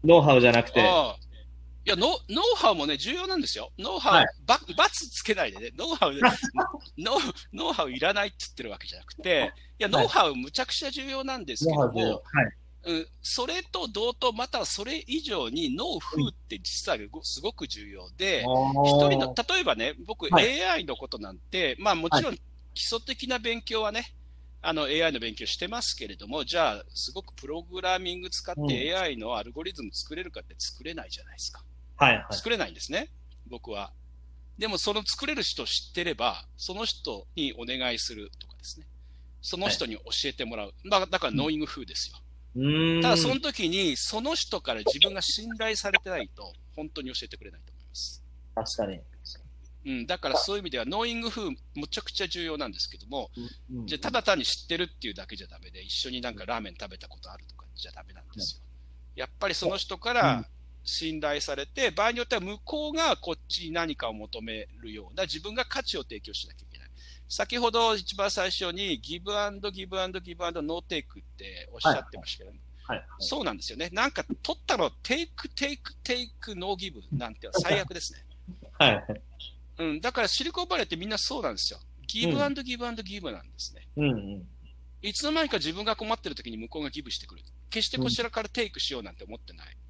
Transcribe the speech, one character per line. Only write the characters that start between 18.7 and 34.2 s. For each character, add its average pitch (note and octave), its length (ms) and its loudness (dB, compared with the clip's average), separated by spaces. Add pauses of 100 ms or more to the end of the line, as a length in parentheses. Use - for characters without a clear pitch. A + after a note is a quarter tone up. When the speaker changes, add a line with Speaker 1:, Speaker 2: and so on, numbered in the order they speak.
Speaker 2:
一 C#3+ 220 10
人 C3+ 100 6
の、 B2+ 160 0
例 F4 260 0
え - 20 0
ば D3+ 120 2
ね、 A#2 180 0 (120)
僕、 - 260 -6
Speaker 1:
は E3+ 100 10
い。 - 40 8 (140)
Speaker 2:
エ F#4 60 0
ー F#4+ 60 2
ア E4 60 2
イ F3+ 80 -4
の C3+ 100 -4
こ C3 120 -12
と A#2+ 120 -10
な G2+ 120 -10
ん F#2 60 -14
て、 D#3+ 420 -2
ま G3+ 120 2
あ、 F3+ 40 6
も E3 140 0
ち D3+ 140 6
ろ D4 60 0
ん - 20 -2
Speaker 1:
は - 20 -4
い。 - 80 -10 (320)
Speaker 2:
基 - 80 -10
礎 A#3 200 -2
的 C4 260 -6
な B3+ 120 0
勉 A#3 220 -2
強 A3 220 -2
は G#3 80 0
ね、 A#3 220 -4 (500)
あ E3 100 0
の、 D3+ 140 0
エ C#3 140 0
ー E3 40 4
ア D#3+ 40 6
イ - 20 0
の C3 80 -2
勉 A2+ 160 -4
強 - 120 -8
し - 100 -2
て F3+ 100 -4
ま A#3 140 -4
す - 140 0
け A#2 120 -10
れ G2 80 -10
ど G2+ 120 -14
も、 C#3+ 180 -4
じ F3 120 0
ゃ D3 200 6
あ、 F#2+ 160 -12
す - 180 -6
ご F#3+ 120 -8
く - 120 -20
プ C3+ 120 -14
ロ D#3+ 160 -6
グ F3+ 180 -8
ラ F#3 180 2
ミ F3+ 160 -4
ン F3+ 60 -10
グ F3+ 80 -10
使 - 220 -6
っ F3 40 -4
て D3 60 -4
Speaker 1:
う D3 40 0
ん。 C#3+ 60 4
Speaker 2:
エ C3+ 240 0
ー F#3+ 40 2
ア F3+ 100 0
イ C3 80 -4
の A2+ 180 -4
ア G#2 80 -2
ル A#2+ 80 -10
ゴ D3 120 -10
リ F#3+ 100 -8
ズ - 100 -12
ム G2+ 100 -8
作 - 220 -6
れ F3 80 -8
る F3+ 80 -10
か - 100 -12
っ - 20 -16
て - 140 -20
作 - 260 -6
れ D#3+ 100 -8
な D#3+ 120 -10
い - 40 -18
じ - 100 -10
ゃ - 40 -18
な - 80 -20
い - 20 -20
で - 60 -20
す - 120 -6
か。 - 120 -20 (340)
Speaker 1:
は C3+ 160 8
い、 - 20 6
は - 160 -6
い。 G#2 40 -4
Speaker 2:
作 - 140 -4
れ - 80 2
な F3 100 0
い F2+ 40 -12
ん - 20 -16
で - 60 -18
す - 120 -8
ね、 A3 180 -4 (380)
僕 E3+ 220 -14
は。 G2+ 240 -8 (640)